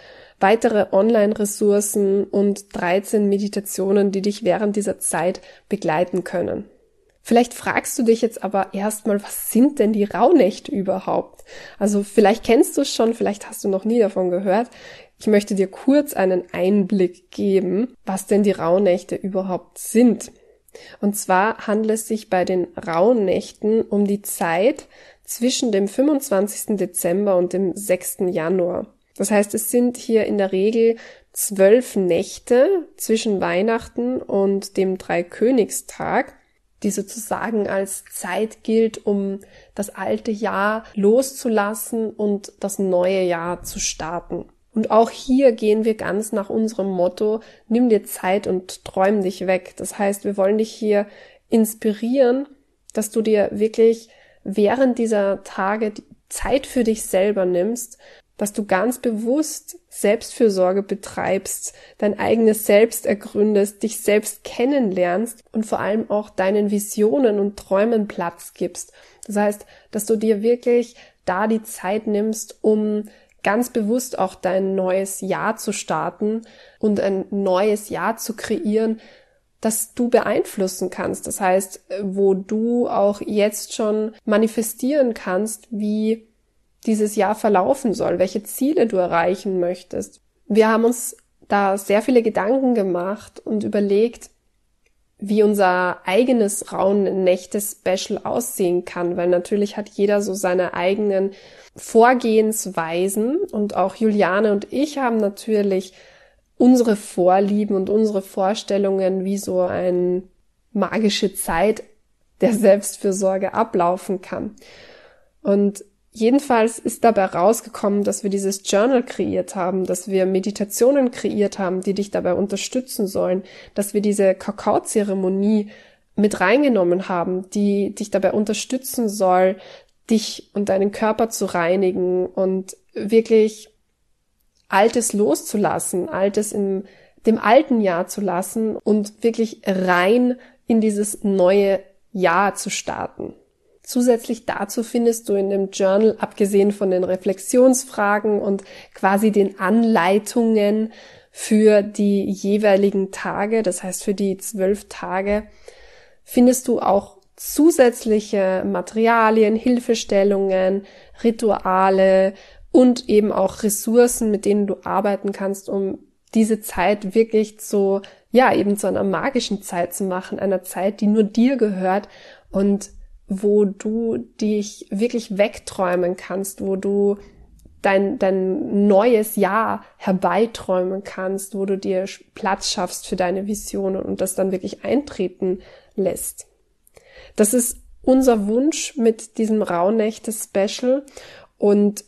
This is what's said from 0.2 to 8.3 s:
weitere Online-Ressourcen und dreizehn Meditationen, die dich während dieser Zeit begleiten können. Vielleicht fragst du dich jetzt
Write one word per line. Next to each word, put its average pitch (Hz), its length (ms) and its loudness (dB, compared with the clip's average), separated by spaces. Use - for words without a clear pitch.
weitere 220 520 2
Online-Ressourcen 208 1300 2
und 202 520 -2
dreizehn 202 540 0
Meditationen, 202 800 0
die 190 120 -4
dich 202 200 -4
während 202 320 0
dieser 196 220 -4
Zeit 175 420 -4
begleiten 180 540 -2
können. 175 420 -6
Vielleicht 240 320 2
fragst - 460 -4
du 254 40 0
dich 226 200 4
jetzt 226 200 -4